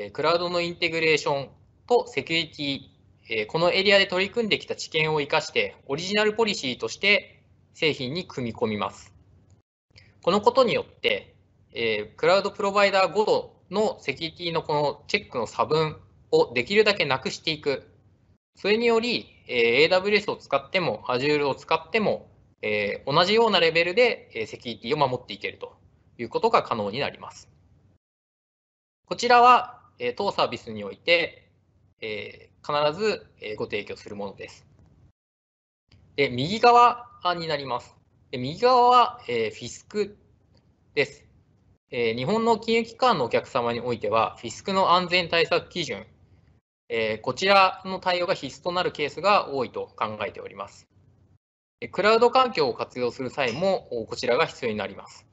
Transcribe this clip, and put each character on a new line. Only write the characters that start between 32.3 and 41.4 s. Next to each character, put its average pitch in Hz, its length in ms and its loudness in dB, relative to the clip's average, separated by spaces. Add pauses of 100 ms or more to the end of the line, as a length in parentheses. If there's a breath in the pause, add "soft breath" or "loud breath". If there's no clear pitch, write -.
ー、 151 300 0
必 175 100 -8
ず、 214 240 -2 (160)
え 107 120 -8
ー、 - 20 -12
ご 117 100 -6
提 104 180 -6
供 98 140 -12
す - 100 -20
る 104 80 -14
も 101 120 -8
の 95 80 -14
で - 140 -16
す。 - 180 -20 (1500)
で、 139 140 2
右 143 300 -4
側 240 480 6 (280)
に 165 120 -8
な 151 100 -4
り 143 80 -8
ま 120 160 -6
す。 - 140 -20 (340)
で、 131 80 -8
右 139 220 -8
側 240 300 6
は、 247 380 4
え 113 240 0
ー、 - 0 -
フ - 100 -18
ィ 120 80 -12
ス - 180 -20
ク 104 280 -6 (800)
で 139 120 0
す。 - 200 -18 (640)